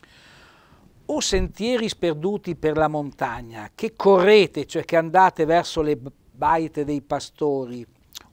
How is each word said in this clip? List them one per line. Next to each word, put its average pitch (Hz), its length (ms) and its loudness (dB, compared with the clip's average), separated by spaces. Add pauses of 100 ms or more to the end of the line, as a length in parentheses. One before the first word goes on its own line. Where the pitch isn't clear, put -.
(1080)
"O 285 140 -4
sentieri 208 680 -2
sperduti 180 680 -4
per 151 220 -2
la 156 120 2
montagna, 120 840 -8
che - 200 -6
correte, 190 720 4
cioè - 180 -6
che 170 120 -2
andate 165 500 4
verso 165 340 0
le 151 160 0
baite 147 880 -4
dei 147 160 -4
pastori, 135 840 -6 (460)